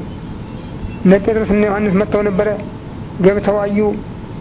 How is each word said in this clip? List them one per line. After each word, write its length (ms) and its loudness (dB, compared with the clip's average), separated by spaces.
እነ 180 8
ጴጥሮስ 340 0
እና 120 4
ዮሐንስ 320 0
መጥተው 280 2
ነበረ። 260 2
ገብተው 400 4
አዩ። 200 0